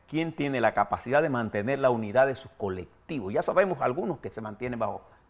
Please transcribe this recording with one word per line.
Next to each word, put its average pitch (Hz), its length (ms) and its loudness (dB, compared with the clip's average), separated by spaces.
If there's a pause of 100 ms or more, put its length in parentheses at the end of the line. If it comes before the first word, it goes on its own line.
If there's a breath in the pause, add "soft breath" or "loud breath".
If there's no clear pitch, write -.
quién 160 280 -4
tiene 139 260 0
la 110 120 4
capacidad 120 480 2
de 160 80 2
mantener 120 500 -2
la 135 100 4
unidad 117 380 4
de 131 80 -2
sus - 160 -18
colectivos. 98 840 -6
Ya 147 80 0
sabemos 170 400 2
algunos 147 380 -2
que 104 100 -10
se - 120 -10
mantienen 117 360 -6
bajo 101 240 -4 (280 soft breath)